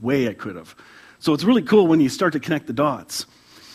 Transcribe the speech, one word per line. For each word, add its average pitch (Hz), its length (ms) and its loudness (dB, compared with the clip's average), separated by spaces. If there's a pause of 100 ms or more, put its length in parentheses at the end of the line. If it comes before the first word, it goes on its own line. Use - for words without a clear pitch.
way 127 260 0
I 107 60 -4
could 92 240 -12
have. 80 180 -20 (440)
So 156 160 0
it's 147 100 -2
really 233 160 4
cool 190 260 4
when 165 140 4
you 135 80 4
start 170 240 -2
to 143 80 -6
connect 151 260 -6
the 127 60 -8
dots. 131 540 -4 (480)